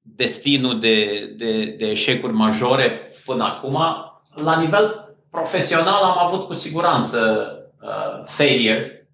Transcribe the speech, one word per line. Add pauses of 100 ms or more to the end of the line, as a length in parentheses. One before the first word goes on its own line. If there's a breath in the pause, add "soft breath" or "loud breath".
destinul
de, (120)
de,
de
eșecuri
majore (140)
până
acum. (560)
La
nivel (160)
profesional
am
avut
cu
siguranță, (320)
uh,
failures. (220)